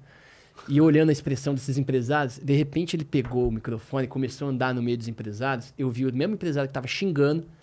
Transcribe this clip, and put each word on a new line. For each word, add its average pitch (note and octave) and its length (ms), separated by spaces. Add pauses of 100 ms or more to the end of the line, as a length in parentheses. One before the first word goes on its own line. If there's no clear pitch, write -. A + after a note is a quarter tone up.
(680)
E C#3+ 100
eu D3+ 80
olhando D#3 240
a - 20
expressão C#3+ 420
desses C3+ 240
empresários, C3 640
de C#3 120
repente D3+ 420
ele D#3 100
pegou B2 420
o A#2 40
microfone A#2 540
e - 20
começou C3+ 400
a C#3 40
andar B2+ 220
no B2 80
meio A#2+ 160
dos A2+ 100
empresários. A#2 720
Eu C3 140
vi C3 140
o B2+ 80
mesmo D#3+ 200
empresário C#3+ 360
que C3+ 40
tava C3 140
xingando, D#3 580 (180)